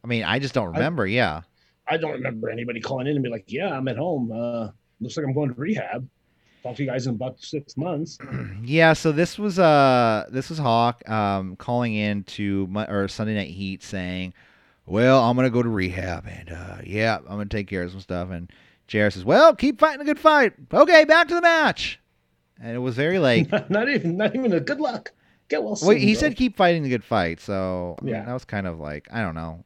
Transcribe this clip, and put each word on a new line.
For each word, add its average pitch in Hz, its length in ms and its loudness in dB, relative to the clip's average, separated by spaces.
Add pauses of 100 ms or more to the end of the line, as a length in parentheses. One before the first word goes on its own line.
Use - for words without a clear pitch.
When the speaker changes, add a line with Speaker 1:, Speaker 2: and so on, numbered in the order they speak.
Speaker 1:
I 117 40 -14
mean, 117 180 -2
I 104 140 0
just 139 160 -6
don't 95 200 -2
Speaker 2:
I - 40 -2
Speaker 1:
remember. 143 280 0
Yeah. 95 360 0 (440)
Speaker 2:
I 156 120 -2
don't 156 140 -4
remember 120 360 -6
anybody 117 320 -6
calling 131 260 -6
in 147 100 -2
and 135 60 0
be 123 60 -2
like, 113 200 -8
"Yeah, 156 280 -6
I'm 131 120 -4
at 117 100 -4
home. 139 340 -4
Uh, 117 380 -6 (300)
looks 120 180 -10
like 147 80 -4
I'm 135 80 -4
going 143 180 -2
to 120 80 -14
rehab. 131 480 -6 (540)
Talk 120 140 -10
to 139 60 -6
you 135 60 -4
guys 127 180 -4
in 123 80 -2
about 123 260 -8
six - 360 -12
months." 156 460 -6
Speaker 1:
<clears throat> - 60 -16 (340)
Yeah, 160 320 6
so 156 180 2
this 165 260 0
was, 202 200 -2
uh, 131 720 6
this 127 180 -6
was 160 100 -8
Hawk, 120 520 2
um, 98 460 -2
calling 120 380 -4
in 104 300 -2
to 98 440 -4
Mo-, 104 200 -4
or 98 200 -2
Sunday 110 260 -4
Night 90 160 -4
Heat 95 320 -8
saying, 92 500 -8 (540)
"Well, 123 360 6
I'm 123 140 2
gonna 127 140 2
go 120 120 0
to 117 60 0
rehab, 92 580 -4
and, - 240 -16
uh, 90 320 -14
yeah, 104 360 -2
I'm 87 180 -12
gonna 104 100 -6
take 101 220 -6
care 92 140 -4
of 87 80 -6
some 95 100 -14
stuff." 90 300 -6
And 87 200 -10 (360)
J 107 160 0
R 104 80 4
says, 92 160 -8
"Well, 269 280 6
keep 262 240 -2
fighting 302 220 2
a 294 60 -10
good 294 120 -2
fight. 294 360 4 (180)
Okay, 311 320 8
back 311 240 6
to 349 60 -2
the 349 80 2
match." 320 580 2 (580)
And 117 160 -10
it 123 40 -4
was 123 160 -2
very, 160 240 0
like, 143 320 4
Speaker 2:
<laughs> - 200 -2
Not 226 200 2
even, 170 260 0
not 214 180 0
even 247 200 0
a 160 60 2
"Good 277 200 -4
luck. 240 320 -6 (380)
Get - 120 -2
well 214 140 -6
soon, 156 140 0
Speaker 1:
Wait, 175 100 6
he 208 140 4
Speaker 2:
bro." 226 60 -2
Speaker 1:
said, 302 160 0
"Keep 247 200 0
fighting 170 260 2
the 139 60 -4
good 123 160 -2
fight." 87 360 -2
So, 92 600 -6
I 135 40 -12
mean, 120 100 -6
Speaker 2:
Yeah. 107 100 -8
Speaker 1:
that 120 80 -8
was 127 140 -10
kind 101 200 -6
of 82 120 -8
like, 73 340 -10
I 117 80 -6
don't 87 140 -4
know. 82 320 -10